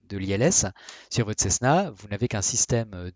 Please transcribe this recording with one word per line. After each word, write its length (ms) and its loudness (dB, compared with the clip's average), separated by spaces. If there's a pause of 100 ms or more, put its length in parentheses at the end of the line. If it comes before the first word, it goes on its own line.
de 120 -10
l'I 160 -2
L 100 2
S 240 4 (440)
sur 160 0
votre 160 -2
Cessna, 480 2
vous 180 -18
n'avez 200 -2
qu'un 120 -2
système, 540 0
euh, 220 -8